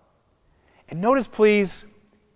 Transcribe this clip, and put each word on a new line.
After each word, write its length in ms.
And 120
notice, 300
please, 540